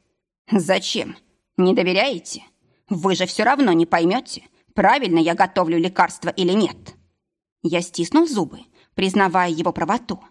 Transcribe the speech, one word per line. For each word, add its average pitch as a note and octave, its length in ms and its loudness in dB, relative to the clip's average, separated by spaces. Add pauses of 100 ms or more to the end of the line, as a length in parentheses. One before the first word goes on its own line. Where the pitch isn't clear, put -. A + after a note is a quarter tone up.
(500)
"Зачем? F#3+ 640 -2 (400)
Не F#3 180 4
доверяете? F#3 720 -2 (440)
Вы F#3 260 0
же F#3 120 -2
всё G#3+ 180 -2
равно B3+ 280 4
не E3 140 4
поймёте, F3+ 580 -2 (300)
правильно G#3+ 440 2
я E3 160 2
готовлю F3+ 440 0
лекарство F3 520 -2
или F3+ 220 0
нет". - 420 -2 (680)
Я E3+ 180 0
стиснул F3+ 460 0
зубы, G#3 340 -6 (340)
признавая F#3 560 0
его E3+ 220 -4
правоту, - 480 -6 (100)